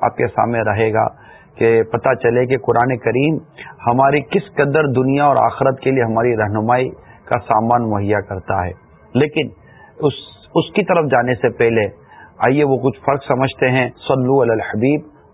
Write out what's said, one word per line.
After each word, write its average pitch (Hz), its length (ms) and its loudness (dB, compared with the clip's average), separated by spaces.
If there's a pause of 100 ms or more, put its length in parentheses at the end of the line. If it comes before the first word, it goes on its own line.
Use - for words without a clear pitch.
آپ - 160 -2
کے 123 100 -2
سامنے 113 360 -2
رہے 107 300 0
گا 110 140 0 (500)
کہ 113 260 4
پتہ 117 400 0
چلے 120 240 2
کہ 123 120 0
قرآن 120 380 0
کریم 131 420 0 (480)
ہماری 135 340 2
کس - 340 -6
قدر 143 320 0
دنیا 135 380 0
اور 139 120 4
آخرت 123 440 0
کے 135 100 -2
لیے 131 140 2
ہماری 113 320 0
رہنمائی 110 520 0 (360)
کا 123 140 -2
سامان 117 520 0
مہیا 101 300 -2
کرتا 95 460 -6
ہے۔ 85 60 -8 (420)
لیکن 151 340 0 (520)
اس، 143 120 0 (420)
اس - 180 0
کی 208 120 0
طرف 170 260 0
جانے 123 240 2
سے 117 160 0
پہلے 113 360 0 (520)
آئیے 135 260 2
وہ 135 120 2
کچھ 123 300 -2
فرق 139 220 -2
سمجھتے 127 420 0
ہیں۔ 127 200 0 (180)
صلو 131 340 2
علی 117 80 2
الحبیب 113 500 -2 (340)